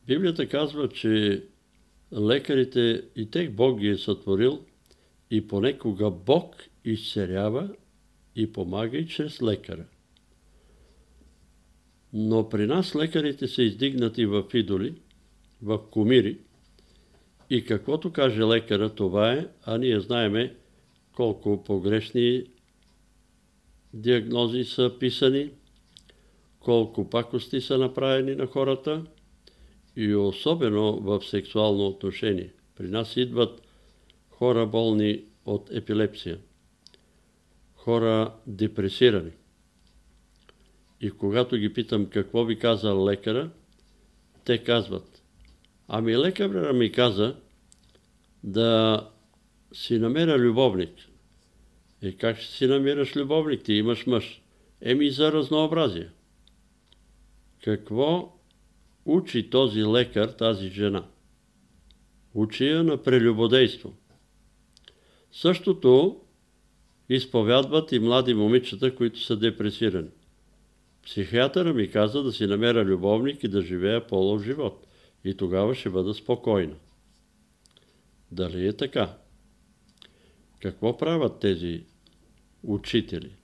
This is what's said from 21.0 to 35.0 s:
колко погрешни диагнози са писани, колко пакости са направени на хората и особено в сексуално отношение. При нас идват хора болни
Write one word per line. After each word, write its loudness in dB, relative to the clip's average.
колко -2
погрешни 0
диагнози 0
са 0
писани, 2
колко 0
пакости -4
са -2
направени 0
на -4
хората -2
и 0
особено 0
в -2
сексуално 0
отношение. -4
При -10
нас -6
идват 0
хора 2
болни 2